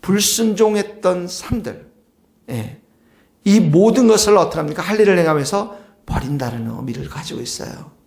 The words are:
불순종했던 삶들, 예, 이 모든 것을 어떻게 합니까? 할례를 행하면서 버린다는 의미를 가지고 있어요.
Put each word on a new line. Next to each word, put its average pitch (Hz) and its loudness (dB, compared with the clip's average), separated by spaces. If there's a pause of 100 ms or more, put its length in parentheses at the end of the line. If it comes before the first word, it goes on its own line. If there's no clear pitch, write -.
불순종했던 202 0
삶들, - -8 (640)
예, 113 -10 (640)
이 202 4
모든 214 4
것을 214 4
어떻게 160 2
합니까? 151 -6
할례를 202 2
행하면서 160 0 (280)
버린다는 123 -6
의미를 123 -8
가지고 - -12
있어요. - -12 (160)